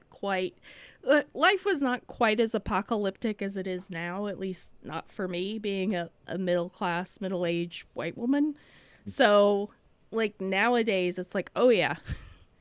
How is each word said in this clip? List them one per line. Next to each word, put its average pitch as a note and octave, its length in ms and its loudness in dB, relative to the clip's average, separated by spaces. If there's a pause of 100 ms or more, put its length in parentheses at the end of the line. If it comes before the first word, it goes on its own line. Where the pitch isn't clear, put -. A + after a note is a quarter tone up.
quite, F#3+ 480 -4 (520)
uh, D4 120 6 (120)
life F4+ 300 2
was F4 180 0
not B3 260 -2
quite A3 340 2
as A3+ 120 0
apocalyptic G#3 880 -2
as G3 140 -4
it F#3 120 -6
is F#3 220 -6
now, F3 380 -6
at G3 100 -6
least F#3+ 340 -8 (120)
not - 260 -10
for F#3 200 -6
me, F#3+ 280 -4
being G3 380 -2
a, E3+ 140 -4 (180)
a E3+ 100 -6
middle-class, F3+ 840 -2
middle-aged F3 720 -4
white B2+ 240 -8
woman. C#4+ 380 0 (500)
So, G3+ 640 4 (420)
like, A3+ 300 -2
nowadays, G3 760 2
it's F3+ 160 -8
like, F#3+ 220 -2
"Oh, B3 140 6
yeah." D#3+ 320 4
<laughs> - 40 -20 (560)